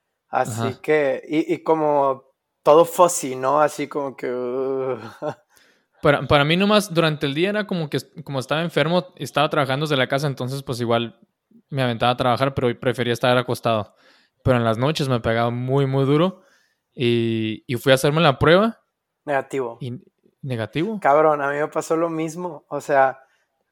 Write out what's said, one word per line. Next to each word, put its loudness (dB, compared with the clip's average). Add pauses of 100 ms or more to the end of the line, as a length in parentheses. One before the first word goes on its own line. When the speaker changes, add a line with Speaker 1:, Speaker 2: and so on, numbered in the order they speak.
(280)
Speaker 1:
Así -4
Speaker 2:
Ajá. -4
Speaker 1:
que, 0
y, -2
y -6
como 0 (380)
todo 8
fuzzy, 2
¿no? 0
Así 0
como -6
que... -8
Uh. -4 (240)
<laughs> -10 (520)
Speaker 2:
Para, 2
para 4
mí 2
nomás, 2
durante 0
el -4
día 0
era -4
como -6
que -2
est-, -10
como -8
estaba -2
enfermo, -2
estaba -2
trabajando -2
desde -2
la 2
casa, -2
entonces -6
pues -8
igual -2 (520)
me -4
aventaba 0
a -6
trabajar, 0
pero -2
prefería -2
estar 2
acostado. -2 (480)
Pero 4
en 0
las 2
noches -2
me 0
pegaba 0
muy, 0
muy 0
duro 2 (520)
y, 0
y -4
fui 2
a 6
hacerme 0
la 4
prueba. 4 (440)
Speaker 1:
Negativo. -4
Speaker 2:
Y -10 (400)
negativo. -6
Speaker 1:
Cabrón, 4
a -2
mí -4
me -2
pasó -4
lo 0
mismo. -8
O -8
sea, 2 (540)